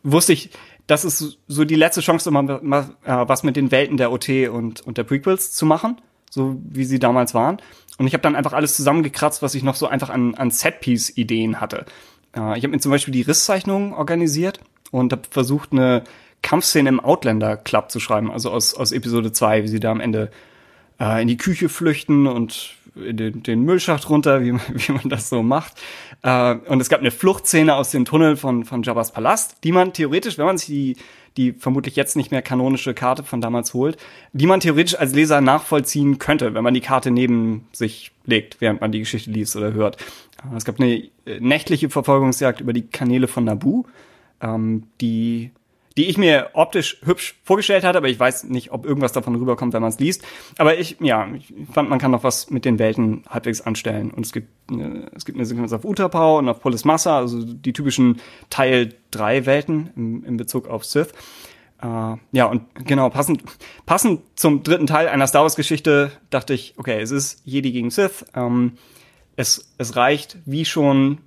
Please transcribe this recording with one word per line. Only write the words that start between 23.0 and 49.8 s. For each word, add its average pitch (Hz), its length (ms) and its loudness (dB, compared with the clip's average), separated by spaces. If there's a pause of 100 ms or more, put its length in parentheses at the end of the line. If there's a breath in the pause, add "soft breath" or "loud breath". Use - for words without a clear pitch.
den, 110 280 -4
den 117 180 0
Müllschacht 170 480 0
runter, 143 340 4
wie 120 100 0
man, 120 140 -2
<laughs> 131 60 -10
wie 131 200 -4
man 135 160 -2
das 113 200 -4
so 117 140 0
macht. 135 360 -2 (440 loud breath)
Äh, 123 320 2
und 131 260 0
es 123 80 -4
gab 160 120 4
eine 123 100 2
Fluchtszene 160 640 2
aus 135 160 -2
dem 127 140 2
Tunnel 156 320 4
von, 123 280 -2
von 120 180 -6
Jabba's 117 280 -2
Palast, 165 520 -2
die 160 80 2
man 180 220 4
theoretisch, 160 460 -2
wenn 147 80 0
man 185 100 2
sich - 100 -6
die, 139 300 -4 (400 loud breath)
die 123 160 2
vermutlich 131 420 -4
jetzt 139 220 0
nicht 139 140 -2
mehr 131 100 -2
kanonische 131 520 -2
Karte 127 300 -2
von 123 160 -6
damals 117 340 -4
holt, 139 220 0 (380 loud breath)
die 143 140 2
man 185 120 6
theoretisch 165 400 2
als 135 140 0
Leser 151 260 4
nachvollziehen 143 800 2
könnte, 139 340 -2
wenn 113 100 -2
man 123 100 4
die 123 80 2
Karte 131 300 0
neben 117 600 0
sich - 400 -8 (140)
legt, - 340 -2
während 107 220 0
man 110 100 -2
die 110 80 -2
Geschichte 110 320 -6
liest 107 240 -4
oder 107 180 -2
hört. 104 220 0 (560 loud breath)
Äh, 117 60 -10
es 110 80 -8
gab 127 140 -6
eine, 120 160 4
äh, - 440 -12
nächtliche 147 500 0
Verfolgungsjagd 135 720 2
über 123 120 -4
die 120 140 -4
Kanäle 127 420 0
von 120 160 -2
Naboo, 185 400 0 (560 soft breath)
ähm, 110 420 -4 (160)
die, 117 520 -2 (460)
die 156 80 2
ich 185 120 -2
mir 156 360 4
optisch - 500 0
hübsch - 400 -2
vorgestellt 196 400 2
hatte, 180 140 2
aber 143 100 2
ich 123 120 0
weiß 127 260 0
nicht, 127 260 -6
ob 117 140 -10
irgendwas 139 260 0
davon 120 240 -4
rüberkommt, 120 380 -2
wenn 113 80 0